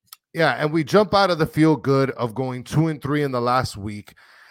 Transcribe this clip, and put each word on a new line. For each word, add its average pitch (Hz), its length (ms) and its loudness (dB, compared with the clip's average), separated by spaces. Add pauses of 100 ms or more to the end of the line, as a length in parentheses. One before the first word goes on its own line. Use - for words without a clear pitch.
(340)
yeah, 156 200 2
and 147 200 -2
we 165 100 0
jump 196 300 2
out 196 160 4
of 175 80 0
the 156 80 0
feel-good 135 640 2
of 113 220 -6
going 127 300 -6
two 156 240 0
and 151 140 -6
three 147 220 -2
in 139 80 -4
the 123 100 -2
last 123 360 0
week. 104 380 -12 (360)